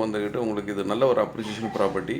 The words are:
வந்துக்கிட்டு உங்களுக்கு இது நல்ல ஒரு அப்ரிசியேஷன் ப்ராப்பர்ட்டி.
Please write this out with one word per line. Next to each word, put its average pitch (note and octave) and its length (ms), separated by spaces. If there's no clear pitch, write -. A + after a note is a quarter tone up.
வந்துக்கிட்டு G#2+ 420
உங்களுக்கு G#2 300
இது G2 180
நல்ல A#2+ 200
ஒரு A2 120
அப்ரிசியேஷன் G#2+ 540
ப்ராப்பர்ட்டி. F#2+ 420